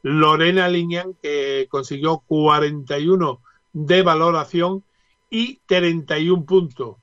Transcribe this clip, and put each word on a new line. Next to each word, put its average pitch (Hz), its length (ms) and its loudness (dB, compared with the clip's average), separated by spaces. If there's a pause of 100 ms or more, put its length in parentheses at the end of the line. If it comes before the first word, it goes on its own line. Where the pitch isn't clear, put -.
Lorena 156 640 2
Liñán, 175 520 -4
que 139 520 -4
consiguió 143 560 -4
cuarenta 151 720 0
y 151 80 -2
uno 170 340 0 (320)
de 165 300 2
valoración 170 800 0 (480)
y 233 340 -6
treinta 170 540 0
y 160 100 0
un 180 160 0
puntos. 151 580 -2